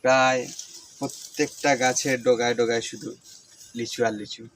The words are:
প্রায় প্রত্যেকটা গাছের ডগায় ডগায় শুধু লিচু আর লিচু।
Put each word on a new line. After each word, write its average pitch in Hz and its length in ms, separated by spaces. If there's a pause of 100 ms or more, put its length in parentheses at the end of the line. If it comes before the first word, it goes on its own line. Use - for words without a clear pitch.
প্রায় 131 360 (560)
প্রত্যেকটা - 800
গাছের 127 460
ডগায় 120 320
ডগায় 117 360
শুধু - 200 (640)
লিচু 117 300
আর 110 160
লিচু। 104 220 (140)